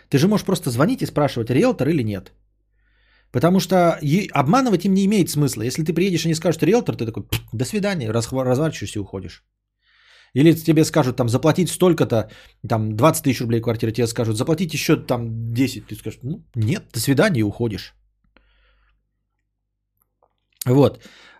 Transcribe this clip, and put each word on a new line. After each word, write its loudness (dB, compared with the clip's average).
Ты 2
же 4
можешь 2
просто -2
звонить 0
и -4
спрашивать, -2
риэлтор 2
или 0
нет. -6
Потому 2
что 2
е-, 0
обманывать 2
им 2
не 2
имеет 2
смысла. 0
Если -4
ты -2
приедешь 0
и 0
не 2
скажешь: -2
"Риэлтор", 2
ты -6
такой: -8
"Пф, -4
до -2
свидания", -4
расхва-, -2
разворачиваешься -2
и -6
уходишь. -12
Или 6
тебе 2
скажут, 0
там, 0
заплатить 2
столько-то, 2
там, -2
двадцать 2
тысяч 0
рублей -2
квартира, -2
тебе 0
скажут, -2
заплатить -2
ещё, 2
там, -6
десять. -2
Ты -14
скажешь: -14
"Ну, -10
нет, -2
до -6
свидания", 2
и 2
уходишь. -6
Вот. 4